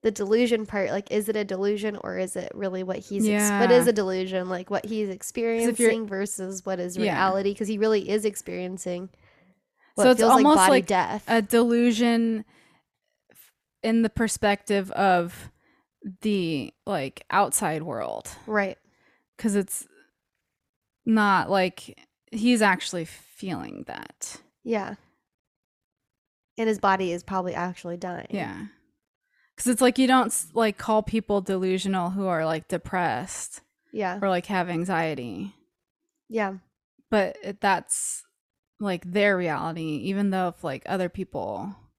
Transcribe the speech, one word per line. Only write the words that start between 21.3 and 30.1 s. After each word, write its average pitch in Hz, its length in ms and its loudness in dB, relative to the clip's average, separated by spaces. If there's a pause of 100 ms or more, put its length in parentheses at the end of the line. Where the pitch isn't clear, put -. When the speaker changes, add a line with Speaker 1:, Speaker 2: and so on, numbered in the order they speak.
Speaker 2:
like - 480 -2 (320)
he's 226 320 2
actually 180 440 0
feeling 67 840 -12
that. - 520 -14 (220)
Speaker 1:
Yeah. 208 320 -4 (1600)
And 226 120 0
his 208 100 0
body 190 340 2
is 175 100 -4
probably 185 320 -4
actually 175 440 -8
dying. 175 320 -10
Speaker 2:
Yeah. 147 360 -8 (920)
'Cause - 120 -6
it's 240 140 2
like 247 160 4
you 262 80 6
don't 254 200 4